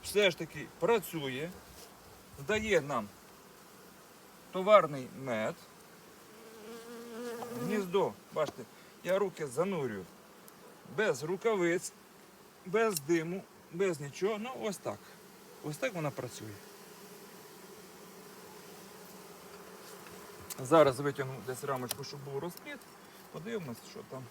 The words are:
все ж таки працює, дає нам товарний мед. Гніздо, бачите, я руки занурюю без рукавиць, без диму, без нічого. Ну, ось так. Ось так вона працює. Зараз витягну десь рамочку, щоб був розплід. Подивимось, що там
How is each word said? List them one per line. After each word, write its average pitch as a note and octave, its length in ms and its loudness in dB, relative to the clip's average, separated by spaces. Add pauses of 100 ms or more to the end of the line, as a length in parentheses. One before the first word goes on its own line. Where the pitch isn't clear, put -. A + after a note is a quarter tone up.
все G3+ 280 6
ж D#3 80 -8
таки D3+ 280 -8 (120)
працює, E3 720 2 (960)
дає G#3+ 340 4
нам C3+ 280 -2 (1400)
товарний E3+ 560 10 (160)
мед. A#2+ 300 0 (2000)
Гніздо, F#3 500 2 (200)
бачите, C#3+ 300 0 (420)
я F3+ 140 4
руки F#3 280 0
занурюю C3+ 580 0 (920)
без F3 260 2
рукавиць, F3+ 680 2 (760)
без G3+ 340 4
диму, E3+ 420 2 (300)
без E3+ 280 2
нічого. F#3 380 0
Ну, A3+ 120 -4 (120)
ось G#3+ 140 0
так. G#2 220 -4 (680)
Ось D3+ 120 -4
так C4 180 -2
вона D#3 160 0
працює. A#2 440 -8 (4000)
Зараз C#3 380 8
витягну C#3 340 -2 (120)
десь B2+ 180 -6
рамочку, C3 400 -2
щоб D3 200 -10
був C#3 140 -6
розплід. F3 400 -8 (540)
Подивимось, F3 440 -6 (140)
що - 100 -12 (100)
там C3 200 -8